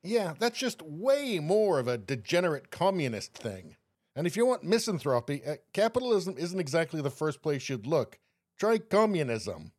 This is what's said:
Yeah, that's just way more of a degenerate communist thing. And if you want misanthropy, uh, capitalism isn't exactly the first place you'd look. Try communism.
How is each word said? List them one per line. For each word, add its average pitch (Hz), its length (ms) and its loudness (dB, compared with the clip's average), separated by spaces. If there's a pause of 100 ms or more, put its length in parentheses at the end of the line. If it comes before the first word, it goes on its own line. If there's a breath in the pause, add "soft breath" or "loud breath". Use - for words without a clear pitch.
Yeah, 190 360 0
that's 233 200 0
just - 220 -4
way 220 600 0
more 180 400 4
of 120 80 -2
a 123 100 0
degenerate 139 720 0
communist 156 640 0
thing. 92 420 -10 (380)
And 151 120 -2
if 170 100 -2
you 233 100 4
want 247 160 0
misanthropy, 151 840 0
uh, 151 120 -4 (160)
capitalism 220 680 0
isn't 175 220 -4
exactly 156 420 0
the 139 80 0
first 156 320 -4
place 143 260 -2
you'd 120 180 -4
look. 143 320 0 (400)
Try 220 200 2
communism. 117 1000 0